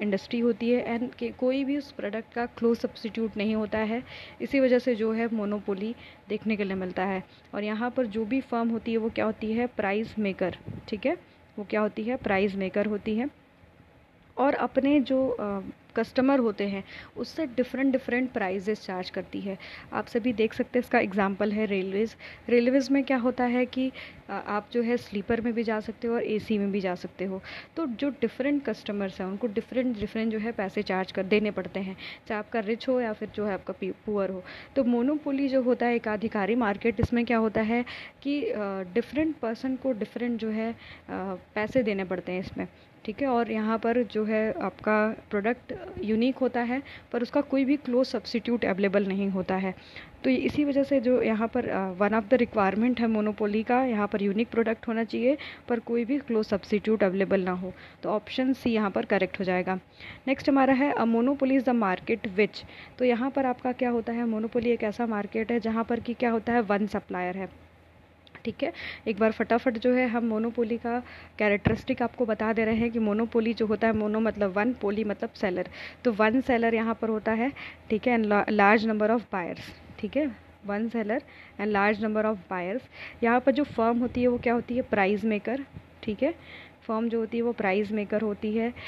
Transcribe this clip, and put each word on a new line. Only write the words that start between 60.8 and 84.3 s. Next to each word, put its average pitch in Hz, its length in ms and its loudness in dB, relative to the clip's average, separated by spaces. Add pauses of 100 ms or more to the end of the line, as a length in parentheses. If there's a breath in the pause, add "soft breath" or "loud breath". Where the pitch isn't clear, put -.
"A 233 100 2
monopoly 262 580 4
is - 20 -12
the 240 180 4
market 208 460 0
which", 202 360 0 (340 loud breath)
तो 254 60 2
यहाँ 247 260 2
पर 269 160 0
आपका 247 260 -2
क्या 247 180 0
होता 233 220 -2
है, 233 120 -2
Monopoly 226 460 0
एक 226 120 0
ऐसा 220 240 0
market 214 460 -2
है 240 80 2
जहाँ 220 240 0
पर 233 160 -2
कि 226 140 -4
क्या 240 160 0
होता 226 220 0
है, 240 80 4
One 208 260 2
supplier 185 500 -4
है, 190 280 -10 (800)
ठीक - 180 -6
है। 320 100 0 (360 loud breath)
एक 202 100 -2
बार 220 140 4
फटाफट 233 460 0
जो 247 140 4
है 254 160 4
हम 233 160 0
मोनोपोली 226 540 0
का 240 240 -4 (360 loud breath)
characteristic 214 640 2
आपको 233 240 0
बता 220 260 0
दे 220 120 2
रहे 220 100 2
हैं 233 160 2
कि 226 80 -2
मोनोपोली 220 560 2
जो 220 120 0
होता 214 200 2
है, 226 60 4
मोनो 214 280 0
मतलब 202 300 0
वन, 208 220 2
पोली 208 320 -2
मतलब 202 260 -4
seller, 185 380 -2 (360 loud breath)
तो 240 80 4
वन 220 280 4
seller 233 340 2
यहाँ 226 280 0
पर 226 60 0
होता 220 240 0
है, 240 200 0 (380 loud breath)
ठीक 220 180 2
है, 240 100 4
and 214 100 2
la-, 208 200 4
large 208 420 6
number 214 200 2
of 233 100 2
buyers, - 400 -6 (380)
ठीक 214 180 -6
है, 277 200 0 (300)
One 208 220 -2
seller 226 340 -2 (380 loud breath)
and 208 120 0
large 208 320 4
number 214 200 0
of 220 120 0 (160)
buyers। 185 300 -4 (400 loud breath)
यहाँ 233 180 6
पर 269 120 4
जो 285 120 2
firm 233 340 2
होती 240 240 0
है 247 60 6
वो 240 100 2